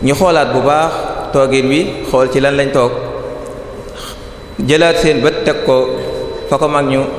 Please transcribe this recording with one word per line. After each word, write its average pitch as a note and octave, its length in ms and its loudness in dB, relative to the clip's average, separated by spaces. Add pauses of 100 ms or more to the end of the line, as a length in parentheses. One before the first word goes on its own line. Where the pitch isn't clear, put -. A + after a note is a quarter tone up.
ñu C3+ 100 4
xoolaat D#3+ 400 2
bu B2+ 80 2
baax D3+ 300 2 (400)
toogin C3+ 380 2
wi, D#3+ 180 2 (240)
xool C3 200 4
ci C3+ 100 2
lan C#3 160 2
lañ C#3 140 0
toog, B2 200 2 (1800)
jëlaat E3 300 4
seen D3+ 240 2
bët D3+ 240 2
teg D#3 200 0
ko C3 220 4 (640)
fa C#3+ 80 2
ko D3+ 100 2
mag D3 200 0
ñu C3+ 120 2 (200)